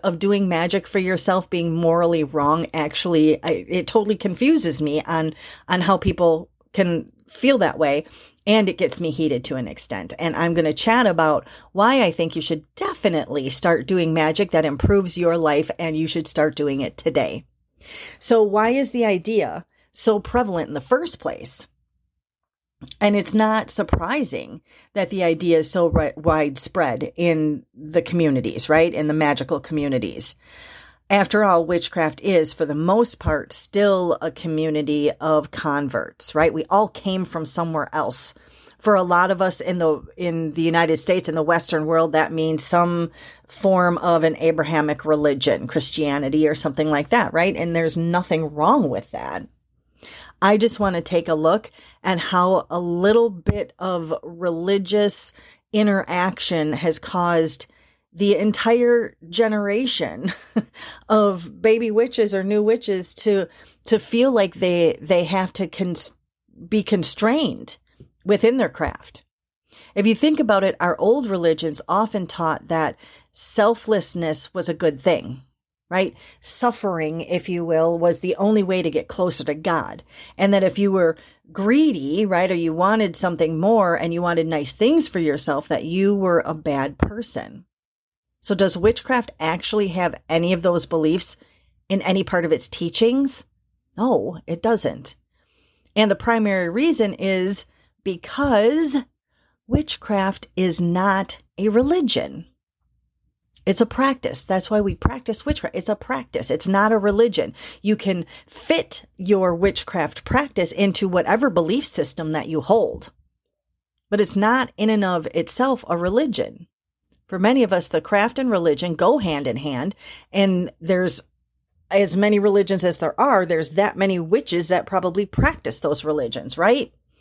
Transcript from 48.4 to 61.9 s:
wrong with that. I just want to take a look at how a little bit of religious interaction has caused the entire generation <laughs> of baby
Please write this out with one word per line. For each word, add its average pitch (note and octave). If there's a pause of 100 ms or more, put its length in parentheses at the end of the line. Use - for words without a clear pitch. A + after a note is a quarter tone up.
wrong D#3+
with -
that. C2+ (1000)
I G#3
just A3+
want F#3+
to E3+
take E3+
a D#3+
look D#3+ (320)
at F#3
how F3+
a F3
little G3
bit G3
of F3 (100)
religious F#3 (400)
interaction F3+
has D#3+
caused E3+ (460)
the G3+
entire A#3 (120)
generation G3+ (220)
<laughs> -
of G3+
baby A3